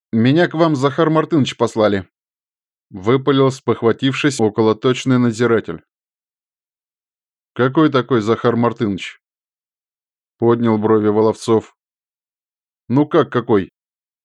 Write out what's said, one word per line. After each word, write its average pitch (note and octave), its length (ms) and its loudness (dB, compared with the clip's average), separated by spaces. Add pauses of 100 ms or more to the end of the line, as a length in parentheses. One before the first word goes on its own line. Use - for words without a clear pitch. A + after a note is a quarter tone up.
(120)
«Меня C3+ 360 2
к - 60 -10
вам D#3+ 220 0
Захар C#3+ 340 0
Мартынович D#3 460 0
послали», G#2 520 0 (800)
выпалил, C3+ 600 0
спохватившись, B2+ 920 -2
околоточный A#2 800 0
надзиратель. A2+ 640 -2 (1700)
«Какой C3+ 380 0
такой B2 300 0
Захар A2+ 360 0
Мартынович?» A2+ 640 -4 (1160)
поднял A#2 400 2
брови G#2+ 300 2
Воловцов. A2 680 0 (1120)
«Ну C#3 180 0
как D3 260 0
какой?» A#2 400 -2 (520)